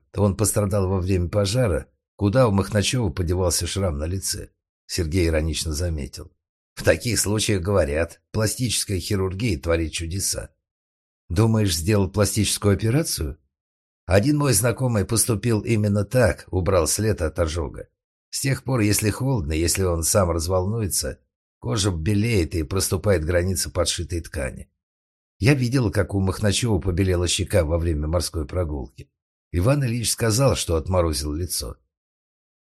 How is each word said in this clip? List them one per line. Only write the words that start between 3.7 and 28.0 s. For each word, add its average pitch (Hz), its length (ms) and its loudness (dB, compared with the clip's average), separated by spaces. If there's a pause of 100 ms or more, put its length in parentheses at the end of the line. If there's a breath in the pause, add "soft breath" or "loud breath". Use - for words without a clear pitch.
на 73 80 -4
лице? - 460 -6 (340)
Сергей 82 420 0
иронично 78 460 -2
заметил. 76 580 -6 (440)
В - 80 -12
таких 95 360 2
случаях 101 420 0
говорят, 85 600 0 (100)
пластическая 107 680 -2
хирургия 95 600 -2
творит 82 320 0
чудеса. 82 600 -6 (760)
Думаешь, 104 480 2
сделал 95 340 2
пластическую 101 640 2
операцию? 110 640 -2 (680)
Один 104 320 4
мой 143 160 2
знакомый 110 500 2
поступил 113 560 0
именно 104 460 2
так, 113 440 2
убрал 90 380 2
след 104 340 0
от 78 180 -4
ожога. 80 500 -4 (400)
С - 120 -8
тех 135 220 -2
пор, 127 180 0
если 104 280 2
холодно, 98 440 -2
если 85 300 0
он 85 200 0
сам 92 280 2
разволнуется, 87 880 -2 (400)
кожа 107 320 -2
белеет 101 640 0
и 82 80 0
проступает 92 600 0
граница 87 440 0
подшитой 85 520 -2
ткани. - 480 -10 (680)
Я 135 140 6
видела, 123 380 2
как 95 220 0
у 98 60 0
Махначёва 98 600 0
побелела 90 480 0
щека 90 360 0
во 80 140 0
время 78 300 -2